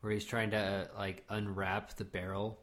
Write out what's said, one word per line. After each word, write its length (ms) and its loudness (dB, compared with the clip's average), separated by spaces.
where 120 0
he's 120 2
trying 260 2
to, 80 4
uh, 400 0
like, 300 -2
unwrap 680 0
the 80 -4
barrel 580 -4